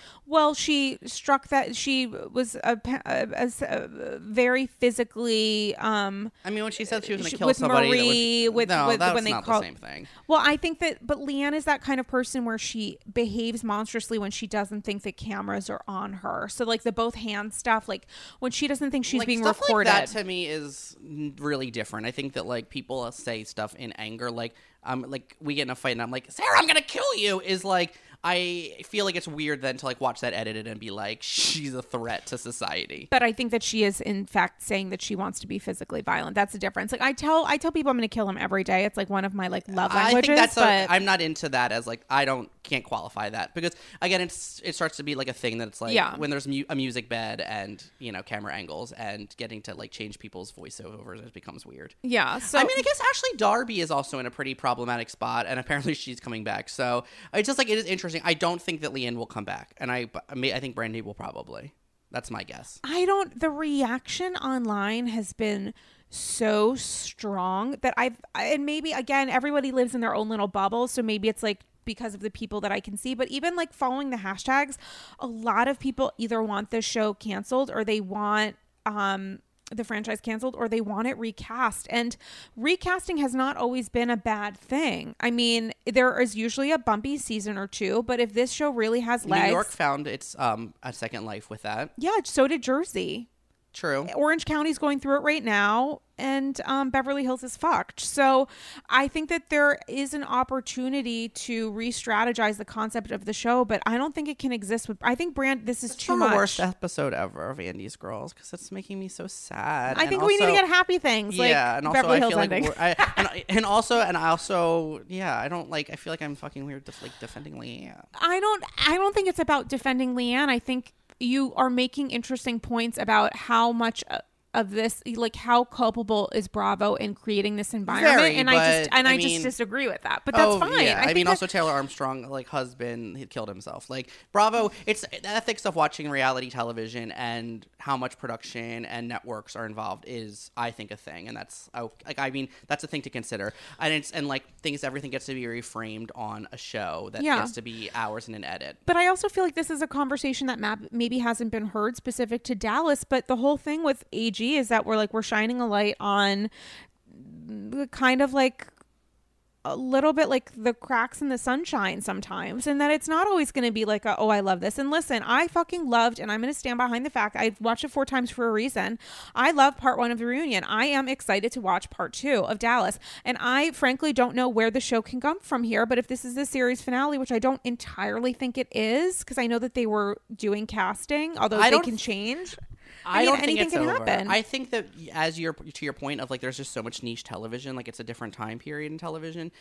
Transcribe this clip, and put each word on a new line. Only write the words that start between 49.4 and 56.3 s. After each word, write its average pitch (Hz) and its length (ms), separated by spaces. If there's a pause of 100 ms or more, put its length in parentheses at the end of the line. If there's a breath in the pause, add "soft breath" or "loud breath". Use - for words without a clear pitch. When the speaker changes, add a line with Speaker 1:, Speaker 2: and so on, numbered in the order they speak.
Speaker 2:
to, 104 120
like, 110 180
change 107 260
people's 98 340
voiceovers, 107 720
it 113 60
becomes - 320
weird. - 380
Speaker 1:
Yeah, 226 360
so 247 200
Speaker 2:
I 262 60
mean, 523 120
I 523 60
guess 571 260
Ashley 523 300
Darby 214 420
is 160 100
also 139 280
in 123 80
a 120 40
pretty 135 240
problematic 120 540
spot, 117 400
and 127 100
apparently 143 360
she's 123 260
coming 113 240